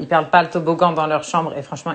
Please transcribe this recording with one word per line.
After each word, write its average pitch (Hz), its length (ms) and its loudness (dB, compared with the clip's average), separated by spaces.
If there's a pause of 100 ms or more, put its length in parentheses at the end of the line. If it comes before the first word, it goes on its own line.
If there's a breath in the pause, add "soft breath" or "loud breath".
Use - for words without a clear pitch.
Ils 143 80 -8
perdent 160 240 2
pas 180 100 6
le 165 80 -2
toboggan 165 440 0
dans 156 120 0
leur 151 160 0
chambre. 160 340 -2
Et 143 60 -8
franchement, 156 320 -8